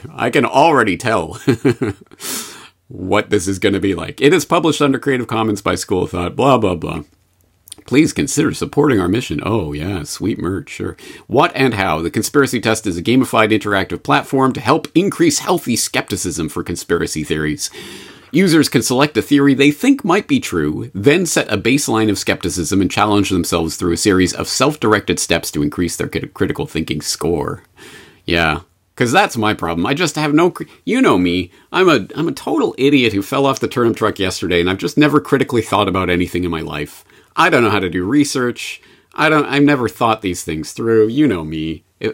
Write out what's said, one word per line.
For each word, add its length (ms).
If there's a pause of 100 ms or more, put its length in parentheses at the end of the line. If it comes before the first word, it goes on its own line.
(140)
I 160
can 160
already 500
tell 380
<laughs> 1500
what 420
this 180
is 100
gonna 220
be 160
like. 260
It 100
is 140
published 360
under 180
Creative 280
Commons 340
by 140
School 280
of 80
Thought, 240
blah, 240
blah, 160
blah. 280 (840)
Please 280
consider 400
supporting 460
our 80
mission. 360
Oh, 300
yeah, 300
sweet 360
merch, 300
sure. 260 (320)
What 280
and 180
How. 280
The 100
Conspiracy 500
Test 260
is 100
a 60
gamified 480
interactive 520
platform 500
to 80
help 340
increase 440
healthy 360
skepticism 760
for 140
conspiracy 600
theories. 460 (640)
Users 360
can 120
select 360
a 40
theory 320
they 180
think 340
might 200
be 140
true, 540
then 320
set 260
a 60
baseline 520
of 80
skepticism 600
and 100
challenge 400
themselves 460
through 160
a 60
series 360
of 140
self-directed 720
steps 320
to 100
increase 360
their 100
crit-, 260
critical 320
thinking 360
score. 640 (600)
Yeah, 380 (340)
'cause 160
that's 240
my 180
problem. 320
I 80
just 220
have 180
no 160
cri-, 180 (180)
you 160
know 160
me. 340 (220)
I'm 160
a, 260
I'm 140
a 20
total 460
idiot 340
who 100
fell 240
off 140
the 80
turnip 300
truck 200
yesterday, 440
and 80
I've 80
just 200
never 220
critically 420
thought 280
about 200
anything 360
in 60
my 100
life. 420 (320)
I 140
don't 140
know 60
how 100
to 100
do 160
research. 760 (320)
I 140
don't, 180
I've 180
never 260
thought 320
these 220
things 280
through. 360
You 200
know 160
me. 400 (160)
If, 140